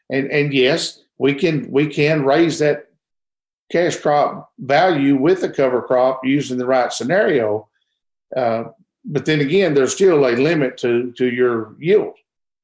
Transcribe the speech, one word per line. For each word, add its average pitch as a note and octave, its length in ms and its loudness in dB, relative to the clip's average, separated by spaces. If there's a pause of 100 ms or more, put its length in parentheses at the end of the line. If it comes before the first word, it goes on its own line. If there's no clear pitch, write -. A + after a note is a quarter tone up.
(100)
And, C3+ 200 -4
and D3 240 -2
yes, C#3 480 0 (160)
we C#3 160 0
can, D#3 360 -2
we C#3+ 160 0
can D3 380 0
raise D3+ 360 2
that D3 280 0 (840)
cash F3 260 0
crop C#3 600 -2
value C#3+ 580 2
with C3 260 2
a B2+ 60 -4
cover B2+ 340 0
crop C3 420 0
using C3 320 -2
the B2 100 -4
right B2 260 0
scenario. B2+ 760 -2 (680)
Uh, A#2 280 -2 (400)
but C#3+ 220 -6
then D#3 140 0
again, D#3+ 340 0
there's C3 200 2
still E3+ 320 4
a A#2+ 100 0
limit C#3 420 0
to, A#2+ 340 -2
to B2 180 -2
your A#2+ 500 -2
yield, F3 340 0 (500)